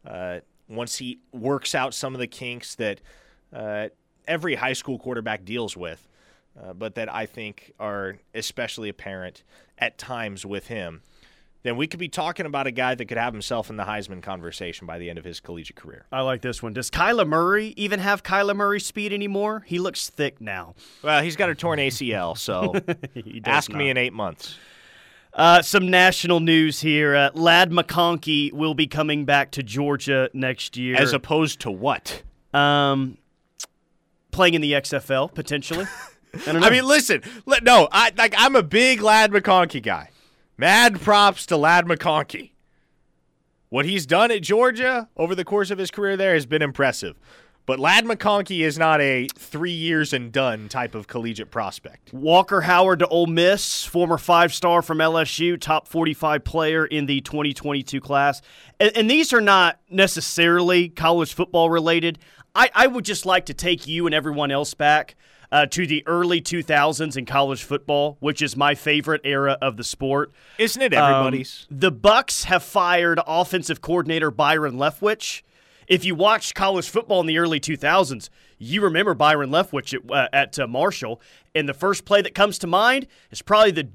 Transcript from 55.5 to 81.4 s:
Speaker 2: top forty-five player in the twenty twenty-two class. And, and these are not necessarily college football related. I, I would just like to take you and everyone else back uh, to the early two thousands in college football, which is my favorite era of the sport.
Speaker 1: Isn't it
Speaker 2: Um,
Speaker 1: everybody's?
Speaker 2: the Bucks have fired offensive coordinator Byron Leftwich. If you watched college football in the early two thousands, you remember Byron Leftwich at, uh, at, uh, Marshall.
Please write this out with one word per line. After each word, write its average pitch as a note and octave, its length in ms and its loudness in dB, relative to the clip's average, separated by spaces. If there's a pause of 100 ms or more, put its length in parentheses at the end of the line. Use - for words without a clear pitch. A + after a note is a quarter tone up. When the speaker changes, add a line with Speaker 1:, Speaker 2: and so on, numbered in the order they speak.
Speaker 2:
top D#3 320 -4
forty-five D#3 560 -2
player D#3+ 420 0
in D3+ 200 -4
the C#3 160 -2
twenty D3 300 -4
twenty-two C#3 480 -6
class. C#3 400 0 (380)
And, A3 180 4
and A3 140 2
these D4+ 220 2
are A#3+ 80 4
not F#3+ 400 4 (100)
necessarily F3 1000 2
college E3 460 0
football E3+ 340 2
related. E3 520 0 (340)
I, A#3 220 4
I A#3 100 8
would B3 180 -2
just G3 220 -6
like F#3 200 2
to C#3+ 80 -10
take E3+ 340 -4
you E3+ 180 -2
and D#3 80 0
everyone D3 380 -2
else C#3+ 220 -2
back D3 420 0 (380)
uh, D3 120 6
to F3 200 -4
the D3+ 200 -2
early F3 340 0
two E3+ 220 -6
thousands D3 540 0
in C3 80 -6
college C3+ 380 0
football, C#3+ 560 -2
which D3+ 240 -2
is C#3 140 -4
my C#3+ 180 2
favorite D3+ 500 -2
era C#3 380 0
of C3 140 -2
the A#2 80 -12
sport. C#3 480 -4 (260)
Speaker 1:
Isn't A3+ 240 0
it B3+ 100 2
Speaker 2:
Um, D3+ 120 4
Speaker 1:
everybody's? C3+ 640 0
Speaker 2:
the D3 220 2
Bucks G#3 520 2
have F3 200 0
fired F3 600 2
offensive F3 560 -2
coordinator D#3+ 520 -2
Byron D3+ 420 2
Leftwich. D#3 680 -2 (440)
If F3 180 2
you F3+ 120 -4
watched G#3 400 2
college F#3+ 320 0
football G#3+ 320 0
in E3 60 -2
the D#3+ 120 0
early E3 220 0
two D3+ 160 -6
thousands, D3 540 0 (280)
you D3 240 -4
remember F#3+ 320 0
Byron D3 360 2
Leftwich D3 440 -2
at, B2 160 -10
uh, C3+ 220 0
at, C#3 260 0
uh, C3+ 80 -2
Marshall. B2+ 540 -4 (340)